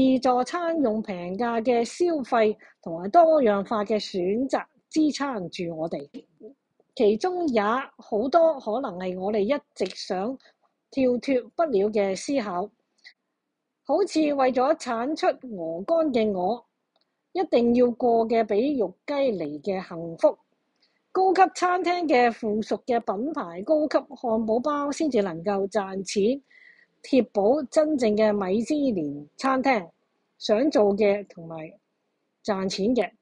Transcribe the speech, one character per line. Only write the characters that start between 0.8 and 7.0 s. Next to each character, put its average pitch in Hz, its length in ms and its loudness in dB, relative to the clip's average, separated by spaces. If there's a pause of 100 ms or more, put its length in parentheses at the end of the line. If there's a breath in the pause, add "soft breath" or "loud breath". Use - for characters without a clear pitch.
用 220 180 0
平 185 380 -8
價 233 240 -2
嘅 233 220 2
消 339 380 -2
費 214 340 2 (260 soft breath)
同 170 160 -8
埋 190 120 -8
多 320 320 6
樣 202 240 2
化 214 180 -2
嘅 214 100 -2
選 202 540 -2
擇 233 160 -2 (260)
支 320 100 0 (120)
撐 247 360 -6
住 170 280 -8
我 160 120 -4
哋。 147 200 -8 (840)
其 220 220 4